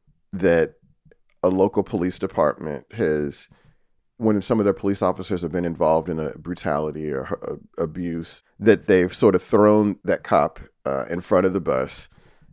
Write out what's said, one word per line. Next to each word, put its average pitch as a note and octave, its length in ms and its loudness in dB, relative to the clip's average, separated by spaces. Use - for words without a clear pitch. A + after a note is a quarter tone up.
that E2+ 420 2
a F2+ 60 4
local F#2+ 340 2
police F#2 360 -4
department D2+ 720 -2
has, D2+ 560 -2
when A2 240 0
some A2+ 160 0
of G#2 60 2
their G2 100 2
police G2+ 280 -2
officers F#2 400 -2
have D#2+ 100 -6
been F2 120 -2
involved D#2+ 440 0
in D#2+ 100 -4
a D2+ 200 -4
brutality D#2 720 -6
or C2+ 140 -4
hu-, - 360 -8
a-, E2+ 40 -4
abuse, E2 600 -8
that G#2 280 4
they've F#2 280 4
sort G#2 200 4
of F2+ 80 0
thrown G#2 640 4
that F2+ 200 -2
cop, D#2+ 340 2
uh, C2+ 220 -4
in E2+ 140 -6
front F#2 260 2
of F2+ 60 0
the F#2 80 -2
bus C#2+ 480 -4